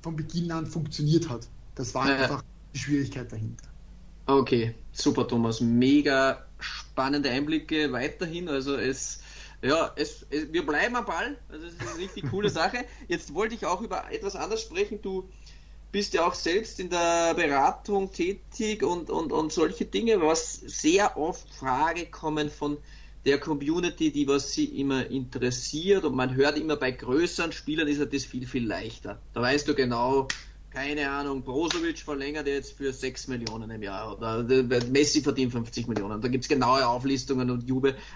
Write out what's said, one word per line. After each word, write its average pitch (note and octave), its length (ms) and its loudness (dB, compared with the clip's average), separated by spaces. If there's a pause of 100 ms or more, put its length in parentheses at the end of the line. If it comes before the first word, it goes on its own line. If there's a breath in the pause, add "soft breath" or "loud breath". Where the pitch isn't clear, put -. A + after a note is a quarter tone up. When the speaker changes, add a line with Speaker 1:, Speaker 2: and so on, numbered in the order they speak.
Speaker 1:
von E3 160 -6
Beginn E3 340 -2
an D#3+ 160 -4
funktioniert D3+ 640 2
hat. A#2 180 -6 (280)
Das A#2 200 -6
war C3 140 2
Speaker 2:
Ja, C#3 60 6
ja. C3+ 80 2
Speaker 1:
einfach C3 200 0 (300)
die - 60 -8
Schwierigkeit C3+ 520 -2
dahinter. A2+ 380 -8 (580)
Speaker 2:
Okay, A#2 480 4 (180)
super, B2+ 360 2
Thomas. A#2 320 2
Mega C3+ 840 4 (120)
spannende C#3 720 -2
Einblicke D3+ 640 0
weiterhin. D#3+ 560 -4
Also C#3 280 -2
es, B2+ 440 -4 (400 loud breath)
ja, C#3+ 360 2
es, - 340 -4
es, D3+ 220 -4
wir E3 120 0
bleiben D#3+ 320 0
am A#3 80 -2
Ball. G3+ 320 -4 (140)
Also D#3 160 -14
es E3+ 80 -16
ist F3 120 -8
eine E3 120 -10
richtig F3+ 320 -6
coole G3+ 200 0
Speaker 1:
<laughs> - 0 -
Speaker 2:
Sache. G3 360 0 (220 loud breath)
Jetzt E3 260 -4
wollte A3 220 0
ich F3 100 -6
auch F#3 160 0
über F#3 280 -6
etwas E3 260 -6
anderes F#3+ 260 -4
sprechen. G3+ 400 -2
Du F#3+ 260 -4 (600 soft breath)
bist G3+ 220 -2
ja E3+ 140 4
auch F3 80 2
selbst G3 460 -2
in F3+ 100 -6
der E3+ 420 4
Beratung E3+ 800 2
tätig G3+ 720 -2
und, F3 260 0
und, D#3+ 240 -2
und D#3 180 0
solche - 360 0
Dinge, G#3+ 340 2
was D#3+ 320 2 (140)
sehr F#3 500 4
oft D#3+ 320 -4
Frage D#3 560 0
kommen D3+ 460 -2
von D3 260 -4 (480 loud breath)
der C#3 160 4
Community, D#3+ 720 0
die C#3+ 160 2
was C#3 240 2
sie D3+ 140 2
immer C3+ 400 0
interessiert, C3+ 1000 0
und C3 100 0
man B2+ 200 0
hört D3 240 4
immer, D3+ 180 0
bei C3 140 0
größeren D#3 640 0
Spielern D#3 360 2
ist D3 120 2
halt C#3+ 120 0
das C#3 140 -2
viel, B2+ 200 -6
viel B2 200 0
leichter. G#2 520 -6 (140)
Da A2+ 80 -2
weißt C#3 260 4
du D3+ 80 2
genau, B2+ 540 2 (420 loud breath)
keine C#3+ 400 -2
Ahnung, C#3 320 -2
Brozovic D#3 560 0
verlängert D3 480 -4
jetzt C#3 280 -2
für C3+ 180 -2
sechs C3 340 -6
Millionen A2+ 440 -6
im A2 120 -8
Jahr G#2 320 -6
oder A2+ 300 -2
der, C3 200 6
der A#2+ 200 2
Messi C#3 380 4
verdient C3 300 2
fünfzig A#2 360 -4
Millionen. G#2 320 -2
Da B2 80 -2
gibt's B2+ 200 -2
genaue B2+ 380 4
Auflistungen B2+ 640 0
und A#2+ 160 -2
Jubel C3 300 2 (200 loud breath)